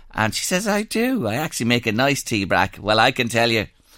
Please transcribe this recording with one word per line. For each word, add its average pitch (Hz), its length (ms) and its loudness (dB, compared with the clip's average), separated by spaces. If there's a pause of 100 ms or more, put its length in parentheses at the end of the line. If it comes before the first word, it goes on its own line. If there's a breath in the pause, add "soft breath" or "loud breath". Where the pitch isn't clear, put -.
(140 loud breath)
And 107 200 0
she - 100 -6
says, 185 220 -2
"I 208 180 0
do. 226 420 -2
I 104 80 -2
actually 139 320 -4
make 120 200 2
a 107 60 0
nice 135 300 0
tea 104 220 -2
brack." 90 360 0
Well, 107 200 2
I 127 100 6
can 123 180 -2
tell 117 220 2
you, 110 160 0 (320 soft breath)